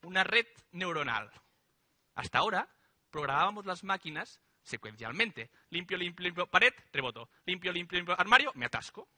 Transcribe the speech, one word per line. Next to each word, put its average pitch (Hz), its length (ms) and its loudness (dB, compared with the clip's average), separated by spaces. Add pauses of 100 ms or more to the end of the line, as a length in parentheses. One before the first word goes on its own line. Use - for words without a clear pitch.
Una 185 220 0
red 226 220 4 (240)
neuronal. 147 600 -2 (840)
Hasta - 240 0
ahora, 190 280 2 (440)
programábamos 160 560 0
las 185 180 -6
máquinas 185 560 -6 (220)
secuencialmente. 113 880 -6 (180)
Limpio, 180 300 -4
limpio, 180 260 -6
limpio, 175 220 -2
pared, 214 260 6 (180)
reboto. 120 380 -6 (160)
Limpio, 180 260 -2
limpio, 175 280 -4
limpio, 175 200 -2
armario, 240 360 6
me 123 100 -6
atasco. - 540 -6